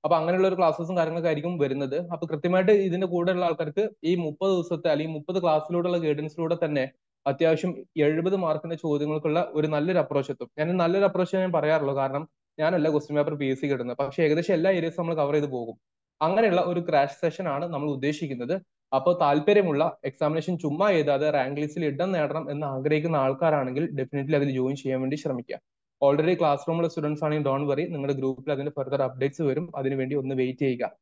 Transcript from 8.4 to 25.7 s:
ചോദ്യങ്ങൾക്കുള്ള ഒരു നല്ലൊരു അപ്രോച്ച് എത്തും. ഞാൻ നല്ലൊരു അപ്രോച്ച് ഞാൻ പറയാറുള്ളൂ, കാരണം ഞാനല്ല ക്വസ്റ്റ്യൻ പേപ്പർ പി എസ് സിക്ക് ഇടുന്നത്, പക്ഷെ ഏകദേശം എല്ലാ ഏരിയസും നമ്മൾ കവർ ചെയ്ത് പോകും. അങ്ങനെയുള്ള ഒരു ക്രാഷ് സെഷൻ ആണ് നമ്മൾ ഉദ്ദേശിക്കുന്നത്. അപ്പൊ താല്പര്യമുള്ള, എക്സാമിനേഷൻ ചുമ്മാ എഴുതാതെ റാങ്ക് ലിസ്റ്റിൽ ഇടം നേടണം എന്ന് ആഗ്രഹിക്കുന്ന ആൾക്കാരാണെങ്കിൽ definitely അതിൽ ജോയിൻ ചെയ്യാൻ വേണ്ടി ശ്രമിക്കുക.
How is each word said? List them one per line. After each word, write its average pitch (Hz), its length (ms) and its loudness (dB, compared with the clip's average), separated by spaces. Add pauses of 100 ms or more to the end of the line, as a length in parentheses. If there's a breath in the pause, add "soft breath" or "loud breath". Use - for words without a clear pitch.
ചോദ്യങ്ങൾക്കുള്ള 151 760 0
ഒരു 151 140 2
നല്ലൊരു 156 320 2
അപ്രോച്ച് 143 320 0
എത്തും. - 260 -8
ഞാൻ 165 200 0
നല്ലൊരു 180 280 2
അപ്രോച്ച് 185 320 0
ഞാൻ 185 140 0
പറയാറുള്ളൂ, 151 440 2
കാരണം 139 340 -2 (300)
ഞാനല്ല 156 300 2
ക്വസ്റ്റ്യൻ 147 260 -2
പേപ്പർ 147 200 0
പി 143 100 -4
എസ് 131 160 0
സിക്ക് 139 120 0
ഇടുന്നത്, 123 240 -4
പക്ഷെ 139 260 -2
ഏകദേശം 165 300 2
എല്ലാ 175 180 4
ഏരിയസും 165 300 -2
നമ്മൾ 165 140 -2
കവർ 143 180 0
ചെയ്ത് 147 120 2
പോകും. 120 320 -6 (440)
അങ്ങനെയുള്ള 185 400 4
ഒരു 175 180 0 (100)
ക്രാഷ് 143 320 2
സെഷൻ 170 260 -2
ആണ് 147 260 -2
നമ്മൾ 147 160 -4
ഉദ്ദേശിക്കുന്നത്. 143 720 -4 (340)
അപ്പൊ 156 160 2 (100)
താല്പര്യമുള്ള, 156 840 4
എക്സാമിനേഷൻ 156 540 -2
ചുമ്മാ 160 320 0
എഴുതാതെ 147 400 2
റാങ്ക് 143 320 0
ലിസ്റ്റിൽ 151 240 -4
ഇടം 147 260 -2
നേടണം 156 400 -2
എന്ന് 147 160 -4
ആഗ്രഹിക്കുന്ന 147 480 0
ആൾക്കാരാണെങ്കിൽ 135 760 0
definitely 139 440 -2
അതിൽ 139 160 2
ജോയിൻ 131 240 0
ചെയ്യാൻ 131 260 -2
വേണ്ടി 135 140 -2
ശ്രമിക്കുക. 131 440 -6 (460)